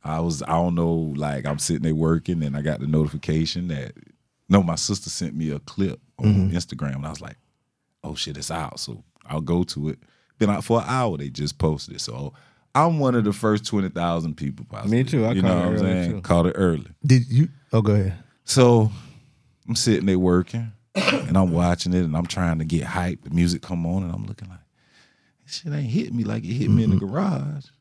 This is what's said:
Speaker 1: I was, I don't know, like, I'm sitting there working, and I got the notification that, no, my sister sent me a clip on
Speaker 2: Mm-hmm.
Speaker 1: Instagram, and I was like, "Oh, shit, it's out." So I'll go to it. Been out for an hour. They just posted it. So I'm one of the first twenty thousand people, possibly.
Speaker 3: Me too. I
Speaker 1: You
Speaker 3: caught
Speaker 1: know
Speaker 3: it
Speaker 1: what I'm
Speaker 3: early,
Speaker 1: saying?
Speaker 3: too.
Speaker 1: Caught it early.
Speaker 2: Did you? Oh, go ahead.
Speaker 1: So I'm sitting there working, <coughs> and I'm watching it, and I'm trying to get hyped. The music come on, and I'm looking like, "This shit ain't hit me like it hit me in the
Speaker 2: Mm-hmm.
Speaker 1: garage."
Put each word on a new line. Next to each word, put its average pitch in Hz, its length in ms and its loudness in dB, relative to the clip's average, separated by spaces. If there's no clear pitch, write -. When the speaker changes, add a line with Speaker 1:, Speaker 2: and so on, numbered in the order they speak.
Speaker 1:
I 78 160 -4
was, 82 240 -2
I - 100 -10
don't 85 220 2
know, 85 180 2
like, 71 300 -4
I'm 71 140 -4
sitting 76 240 -2
there 80 120 0
working, 80 480 0
and 69 120 -4
I 73 60 -6
got 73 180 -4
the 71 80 -6
notification 78 800 -2
that, 69 240 -8
no, 101 160 8
my 82 120 0
sister - 340 -4
sent - 260 -8
me 78 160 -4
a 71 80 -6
clip - 400 -4
on 113 60 -2
Speaker 2:
Mm-hmm. 95 300 4
Speaker 1:
Instagram, 71 420 -6
and 71 80 -10
I 78 40 -8
was 76 120 -14
like, - 160 -18
"Oh, 73 120 -10
shit, 73 220 -8
it's 73 140 -8
out." 80 280 -8
So - 240 -12
I'll 76 160 -4
go 87 220 0
to 73 260 -4
it. 71 100 -8
Been 104 120 2
out 101 140 -2
for 117 160 2
an - 80 -2
hour. 117 300 -2
They 71 120 -8
just 71 280 -6
posted 78 380 -2
it. - 60 -12
So 69 320 -10
I'm 160 240 4
one 131 160 4
of 113 80 4
the 104 100 2
first 107 320 0
twenty 95 240 -2
thousand 85 460 -2
people, 71 340 -8
possibly. 104 280 -2
Speaker 3:
Me 131 60 4
too. 127 220 0
I 117 80 0
Speaker 1:
You 95 80 2
Speaker 3:
caught 92 60 4
Speaker 1:
know 92 60 4
Speaker 3:
it 87 40 2
Speaker 1:
what 87 100 0
I'm 87 60 0
Speaker 3:
early, 87 60 0
Speaker 1:
saying? 87 80 -2
Speaker 3:
too. 101 100 -6
Speaker 1:
Caught 85 260 2
it - 80 0
early. 85 320 0
Speaker 2:
Did 127 240 6
you? 135 200 4
Oh, 110 80 6
go 104 120 4
ahead. 92 220 2
Speaker 1:
So 120 480 6
I'm 117 80 -4
sitting 107 320 2
there 92 120 4
working, 92 520 2
<coughs> - 120 -14
and 143 420 0
I'm 92 140 4
watching 87 420 0
it, 90 100 2
and 78 140 -2
I'm 85 80 -2
trying 82 340 -2
to 78 60 -4
get 80 200 -2
hyped. 87 380 -4
The - 80 -16
music 85 300 2
come 85 240 -6
on, 92 180 -2
and 85 80 -6
I'm 95 140 -8
looking 98 240 -14
like, 90 100 -20
"This - 160 -14
shit 165 120 -8
ain't 143 160 -4
hit 160 240 -2
me 117 100 -2
like 107 200 -4
it 98 100 -4
hit 123 180 0
me - 120 6
in - 60 2
the - 80 4
Speaker 2:
Mm-hmm. 196 160 0
Speaker 1:
garage." 147 520 -2